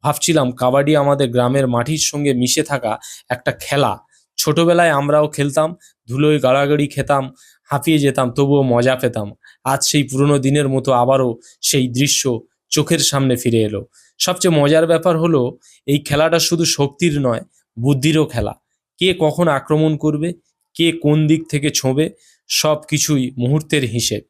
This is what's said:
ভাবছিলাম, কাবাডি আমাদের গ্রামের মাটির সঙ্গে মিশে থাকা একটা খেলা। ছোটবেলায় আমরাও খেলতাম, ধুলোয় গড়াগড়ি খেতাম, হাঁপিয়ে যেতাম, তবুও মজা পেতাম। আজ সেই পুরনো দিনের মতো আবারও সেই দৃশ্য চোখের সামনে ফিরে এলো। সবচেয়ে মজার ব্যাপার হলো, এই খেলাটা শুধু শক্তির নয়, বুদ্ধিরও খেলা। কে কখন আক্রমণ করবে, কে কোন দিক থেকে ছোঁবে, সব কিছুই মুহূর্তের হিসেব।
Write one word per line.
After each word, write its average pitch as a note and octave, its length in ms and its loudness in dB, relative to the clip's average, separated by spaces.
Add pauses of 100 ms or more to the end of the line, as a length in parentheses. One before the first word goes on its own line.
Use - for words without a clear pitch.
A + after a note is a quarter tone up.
ভাবছিলাম, D3 480 0
কাবাডি C3+ 440 2
আমাদের C#3 340 2
গ্রামের B2 380 0
মাটির B2 300 -2
সঙ্গে D3 360 -2
মিশে B2+ 300 0
থাকা A#2 360 -4 (300)
একটা B2 220 -4
খেলা। B2+ 460 -2 (400)
ছোটবেলায় E3+ 520 2
আমরাও D3 380 2
খেলতাম, D3+ 480 -2 (340)
ধুলোয় D3 300 2
গড়াগড়ি C#3+ 480 2
খেতাম, C#3 480 -2 (280)
হাঁপিয়ে D3 360 0
যেতাম, C3+ 320 0
তবুও C#3 320 2
মজা B2+ 320 2
পেতাম। A2+ 360 -4 (320)
আজ C3+ 220 -2
সেই D3 180 0
পুরনো C#3 360 0
দিনের C#3 280 0
মতো C3 240 -2
আবারও B2+ 440 2 (260)
সেই B2+ 260 0
দৃশ্য B2 520 -2 (300)
চোখের D3+ 300 0
সামনে C3+ 360 0
ফিরে A#2 260 0
এলো। G#2 240 -4 (340)
সবচেয়ে F3+ 360 0
মজার D3+ 320 4
ব্যাপার E3 320 2
হলো, D3+ 380 0 (280)
এই C#3+ 140 0
খেলাটা D#3 400 0
শুধু E3 260 0
শক্তির D3 560 0
নয়, A#2+ 200 -2 (380)
বুদ্ধিরও C#3+ 460 2
খেলা। G#2+ 280 -4 (440)
কে F3+ 220 0
কখন D#3+ 280 0
আক্রমণ D3+ 500 0
করবে, D3+ 360 -2 (400)
কে E3 180 2
কোন D#3 360 2
দিক D#3+ 220 0
থেকে D3 200 -2
ছোঁবে, C#3 400 -2 (380)
সব D3+ 420 -2
কিছুই C#3+ 480 -2
মুহূর্তের D3 460 -2
হিসেব। A2 460 -4